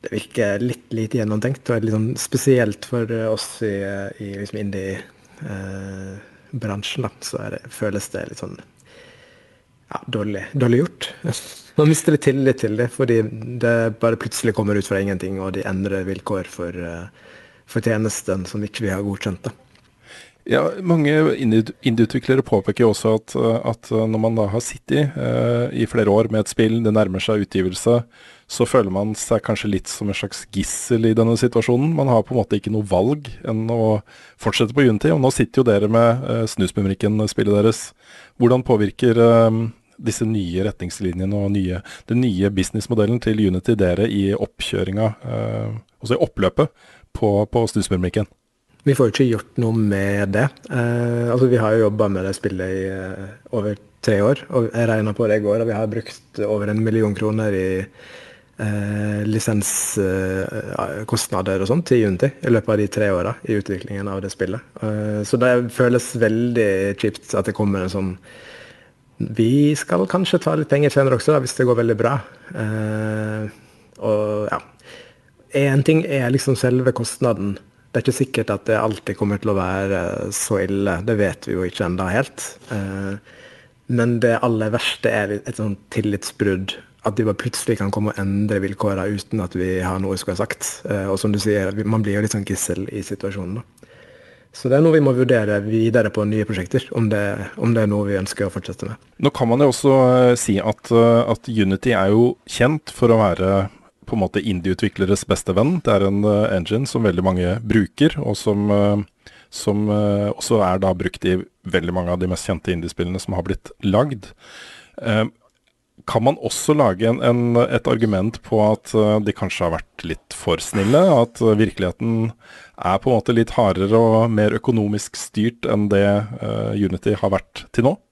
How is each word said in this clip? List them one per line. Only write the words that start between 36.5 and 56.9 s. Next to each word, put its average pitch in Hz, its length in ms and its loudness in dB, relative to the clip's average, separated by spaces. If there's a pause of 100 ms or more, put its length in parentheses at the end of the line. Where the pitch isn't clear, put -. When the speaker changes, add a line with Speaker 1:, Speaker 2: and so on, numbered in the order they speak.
Speaker 2:
Snusmumrikken-spillet 104 1120 0
deres. - 300 2 (480)
Hvordan 127 260 4
påvirker, 113 480 2
eh, 113 560 4 (320)
disse 113 240 -2
nye 95 400 -2
retningslinjene 92 720 -4
og 101 140 0
nye, 92 320 -2 (240)
den 117 120 0
nye 101 300 2
businessmodellen 107 720 0
til 110 160 0
Unity 98 380 2
dere 95 340 2
i 98 240 0
oppkjøringa, 101 880 -2
eh, 110 480 -6 (320)
altså 113 160 0
i 165 80 4
oppløpet - 420 0 (460)
på, 104 320 2
på 117 240 0
Snusmumrikken? 92 560 -2 (560)
Speaker 1:
Vi 135 160 2
får 127 80 6
jo 107 60 2
ikke 131 180 2
gjort - 320 -4
noe 113 160 2
med 101 560 0
det. 120 140 2 (180)
Eh, 120 640 -2
altså, 127 160 2
vi 123 100 4
har 110 200 2
jo 110 80 4
jobbet 104 260 2
med 95 160 -2
det 98 80 -4
spillet 92 320 -6
i, 95 140 -4 (100)
eh, 95 380 -10 (260)
over 104 220 -4 (260)
tre 107 140 2 (100)
år, 143 140 2 (100)
og 117 220 0
jeg 117 160 0
regnet 107 260 0
på 113 160 0
det 107 80 4
i 104 60 -4
går, 104 180 0
og 113 60 -2
vi 107 80 -4
har 110 100 -2
brukt - 560 -10
over 104 240 -2
en 107 160 0
million 110 320 2